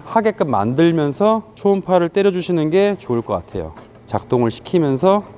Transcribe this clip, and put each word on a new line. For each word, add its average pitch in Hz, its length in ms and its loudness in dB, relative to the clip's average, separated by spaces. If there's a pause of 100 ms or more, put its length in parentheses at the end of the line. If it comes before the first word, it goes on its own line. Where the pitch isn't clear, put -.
하게끔 208 440 0
만들면서 156 1040 0
초음파를 185 520 0
때려주시는 180 640 0
게 196 280 2
좋을 120 240 -4
것 107 120 -6
같아요. 85 400 -8 (340)
작동을 117 440 -2
시키면서 175 720 0 (140)